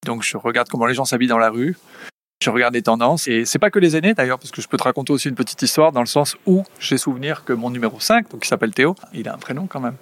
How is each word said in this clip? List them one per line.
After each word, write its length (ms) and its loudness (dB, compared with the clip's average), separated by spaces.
Donc, 160 -6
je 140 -4
regarde 320 -2
comment 180 -2
les 80 2
gens 100 -2
s'habillent 240 0
dans 100 2
la 120 4
rue. 260 -2
Je 80 -2
regarde 240 2
les 80 0
tendances. 440 2
Et 180 0
c'est 140 -2
pas 120 4
que 80 0
les 180 4
aînés, 180 2
d'ailleurs, 240 0
parce 140 -14
que 100 -12
je 60 -10
peux 80 -4
te 80 0
raconter 280 0
aussi 160 0
une 60 -4
petite 260 -4
histoire 320 4
dans 80 -2
le 60 2
sens 300 0
où 180 4
j'ai 200 -2
souvenir 460 -4
que 80 -4
mon 180 -2
numéro 300 -4
cinq, 300 2
donc 120 -14
qui 60 -6
s'appelle 240 0
Théo, 220 2
il 160 -10
a 60 -8
un 40 -14
prénom 280 -8
quand 140 -8
même. 220 -6